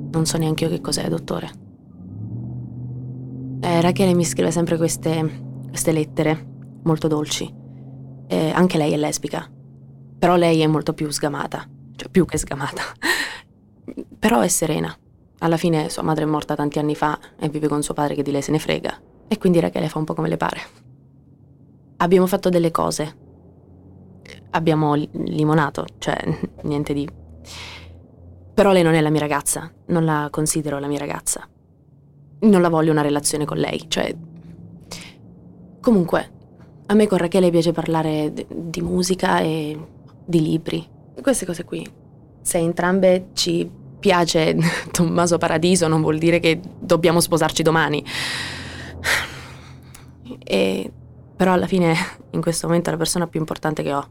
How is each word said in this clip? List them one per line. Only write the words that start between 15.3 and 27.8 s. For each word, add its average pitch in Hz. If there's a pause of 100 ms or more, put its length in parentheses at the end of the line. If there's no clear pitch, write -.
Alla 170
fine 160
sua -
madre 156
è -
morta 151
tanti 147
anni 151
fa 151 (220)
e 165
vive 151
con 147
suo -
padre 147
che 143
di 139
lei 143
se 139
ne 151
frega. - (260)
E 220
quindi 175
Rachele 180
fa 156
un 156
po' 165
come 160
le 165
pare. - (1400)
Abbiamo 180
fatto 185
delle 170
cose. 156 (1300)
Abbiamo 156
li-, 147
limonato, 156 (120)
cioè - (460)
niente 147
di. 147 (1500)